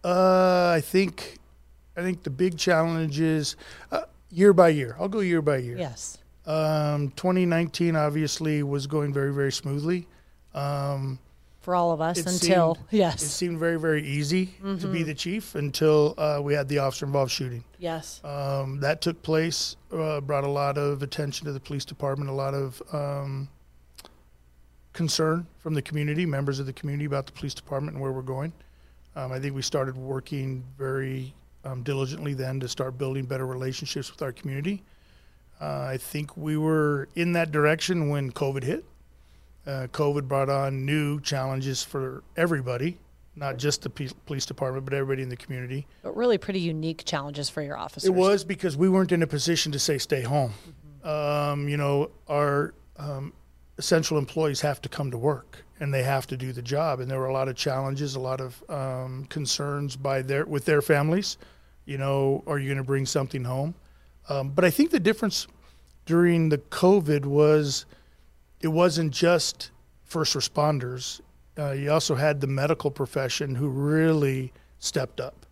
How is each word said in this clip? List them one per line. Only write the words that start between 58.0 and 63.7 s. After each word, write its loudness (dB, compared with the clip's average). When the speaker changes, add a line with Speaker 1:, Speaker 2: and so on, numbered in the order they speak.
Speaker 1:
a -4
lot -4
of, -10
um, -6
concerns -4
by -2
their, 0
with -4
their 6
families. 2
You -8
know, 2
"Are -2
you -4
gonna -2
bring 0
something -2
home?" -4